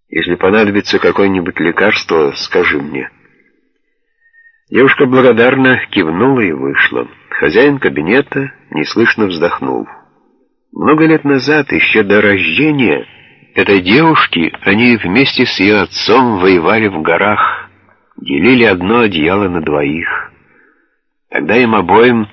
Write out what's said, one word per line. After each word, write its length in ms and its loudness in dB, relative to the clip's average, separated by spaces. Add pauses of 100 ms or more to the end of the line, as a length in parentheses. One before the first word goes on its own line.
Если 260 -4
понадобится 640 0
какое-нибудь 600 0
лекарство, 760 0
скажи 460 -2
мне». 280 -10 (1600)
Девушка 360 2
благодарно 760 4 (120)
кивнула 500 0
и 100 0
вышла. 560 -4 (220)
Хозяин 500 2
кабинета 720 -2 (200)
неслышно 560 -2
вздохнул. 600 -4 (840)
Много 320 0
лет 180 2
назад, 480 -2
ещё 320 0
до 180 2
рождения 840 0 (500)
этой 260 2
девушки, 800 0
они 360 2
вместе 480 0
с 140 -4
её 240 2
отцом 560 0
воевали 480 2
в 140 -4
горах, 680 -2 (480)
делили 460 0
одно 380 0
одеяло 460 0
на 140 -4
двоих. 720 -4 (1000)
Тогда 260 -4
им 180 2
обоим 600 2